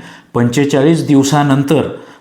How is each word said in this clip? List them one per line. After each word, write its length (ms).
पंचेचाळीस 720
दिवसानंतर 760